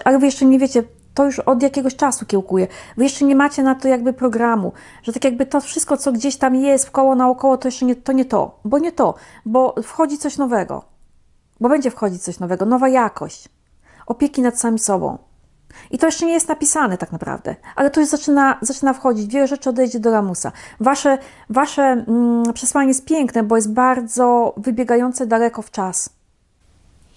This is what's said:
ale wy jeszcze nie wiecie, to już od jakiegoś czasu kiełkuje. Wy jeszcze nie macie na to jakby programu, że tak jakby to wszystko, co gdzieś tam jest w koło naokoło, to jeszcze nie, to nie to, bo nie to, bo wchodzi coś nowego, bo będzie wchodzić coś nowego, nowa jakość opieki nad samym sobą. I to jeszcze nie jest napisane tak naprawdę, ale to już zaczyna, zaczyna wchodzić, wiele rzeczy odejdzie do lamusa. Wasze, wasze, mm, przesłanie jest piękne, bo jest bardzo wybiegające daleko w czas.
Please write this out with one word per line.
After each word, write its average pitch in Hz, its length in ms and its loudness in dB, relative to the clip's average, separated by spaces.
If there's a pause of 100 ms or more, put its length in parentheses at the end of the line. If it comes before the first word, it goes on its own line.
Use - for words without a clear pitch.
ale 269 140 4
wy 277 60 4
jeszcze 269 200 2
nie 262 140 6
wiecie, 262 240 2 (300)
to 277 120 2
już 277 140 -2
od 254 240 2
jakiegoś 269 320 0
czasu 269 300 -2
kiełkuje. 190 420 0 (300)
Wy 233 60 2
jeszcze 277 220 0
nie 277 100 4
macie 285 280 2
na 262 120 2
to 262 120 -4
jakby 254 260 2
programu, 226 600 -2 (300)
że 226 100 -6
tak - 100 -4
jakby 262 220 0
to 269 160 -2
wszystko, - 360 -4
co 269 140 -2
gdzieś 247 260 -2
tam 254 180 2
jest 269 300 2
w - 60 -18
koło 269 240 2
naokoło, 254 420 2
to 262 100 -6
jeszcze 254 180 -4
nie, 247 100 2
to 262 160 -6
nie 262 140 2
to, - 400 -2
bo 269 140 0
nie 330 120 -2
to, 214 240 0 (300)
bo 254 380 2
wchodzi 294 340 -2
coś 294 200 -8
nowego, 240 480 -2 (720)
bo 240 100 0
będzie 277 220 0
wchodzić 185 320 -6
coś 175 160 -10
nowego, 185 260 -4
nowa 254 240 2
jakość 226 600 -2 (640)
opieki 277 300 -2
nad 240 180 0
samym 226 200 0
sobą. 175 380 -2 (760)
I 240 60 -4
to - 80 0
jeszcze 330 200 -2
nie 330 80 0
jest 330 140 -2
napisane 294 500 -2
tak - 140 -8
naprawdę, - 440 -8 (200)
ale 277 140 2
to 294 100 0
już 294 100 2
zaczyna, 277 520 2
zaczyna 269 320 -2
wchodzić, 220 400 -2
wiele 269 140 2
rzeczy 269 220 -6
odejdzie 240 300 0
do 226 120 0
lamusa. 196 400 -2 (280)
Wasze, 269 380 2 (320)
wasze, 277 340 0
mm, 233 720 2
przesłanie 269 340 0
jest 262 180 0
piękne, 269 380 0
bo 220 120 2
jest 214 180 0
bardzo 247 840 2
wybiegające 240 720 -2
daleko 226 340 0
w - 100 -18
czas. - 380 -6 (1080)